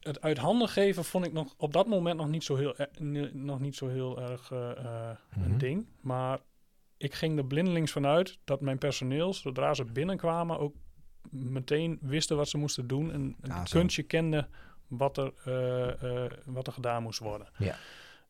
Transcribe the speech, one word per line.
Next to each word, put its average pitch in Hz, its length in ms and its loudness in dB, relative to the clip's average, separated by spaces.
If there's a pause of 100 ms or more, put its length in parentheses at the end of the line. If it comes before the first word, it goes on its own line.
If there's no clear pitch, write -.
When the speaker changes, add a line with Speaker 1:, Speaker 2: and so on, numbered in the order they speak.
Speaker 1:
het 147 200 -8
uit 156 180 2
handen 196 300 4
geven 196 360 4
vond 180 220 0
ik 156 60 -4
nog, 156 240 -4
op 151 160 -2
dat 175 140 6
moment 175 300 2
nog 151 120 -2
niet 156 160 -2
zo 139 120 0
heel, 135 200 0
eh, 143 100 -2 (120)
ni-, 143 340 -2
nog 135 280 -4
niet 139 160 -4
zo 131 120 -4
heel 127 320 -2
erg, 123 320 -8
eh, 123 180 -4
eh, 117 460 -6 (180)
Speaker 2:
Mhm. 92 160 0
Speaker 1:
een 107 80 4
ding. 151 280 0 (140)
Maar 127 380 0 (580)
ik - 180 -4
ging 156 240 0
er 139 80 0
blindelings 165 460 2
vanuit 151 520 4
dat 139 160 0
mijn 135 180 0
personeel, 143 560 0
zodra 139 400 2
ze 131 100 -2
binnenkwamen, 165 760 0
ook 147 160 -2 (560)
meteen 135 720 0
wisten 151 340 2
wat 147 120 2
ze 147 100 0
moesten 139 280 0
doen 143 260 0
en 139 240 -2 (140)
Speaker 2:
Ah, 87 80 -4
Speaker 1:
het 87 100 -2
Speaker 2:
zo. 165 100 6
Speaker 1:
kunstje 170 240 4
kende 156 460 2 (400)
wat 135 300 0
er, 135 140 0 (120)
eh, 127 800 0
eh, 120 60 -4 (140)
wat 127 220 -6
er 123 60 -6
gedaan 120 300 -2
moest 113 160 -4
worden. 107 300 -6 (100)
Speaker 2:
Ja. 98 180 2 (540)